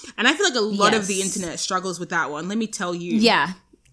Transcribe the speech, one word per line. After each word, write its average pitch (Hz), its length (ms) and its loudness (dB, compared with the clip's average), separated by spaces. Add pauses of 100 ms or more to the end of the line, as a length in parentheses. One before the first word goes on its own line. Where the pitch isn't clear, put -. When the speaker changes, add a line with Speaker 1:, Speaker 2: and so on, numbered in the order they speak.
(180)
Speaker 1:
And 220 100 4
I - 60 4
feel 403 100 0
like 302 120 2
a 226 40 2
lot 208 320 4
of 208 140 0
the 196 80 -2
Speaker 2:
Yes. 190 200 -2
Speaker 1:
internet 175 240 -6
struggles 185 400 -4
with 170 120 -8
that 165 200 -2
one. 156 180 -6
Let 208 100 -2
me 220 80 0
tell 180 280 -6
you. 175 220 -2
Speaker 2:
Yeah, 185 380 4 (380)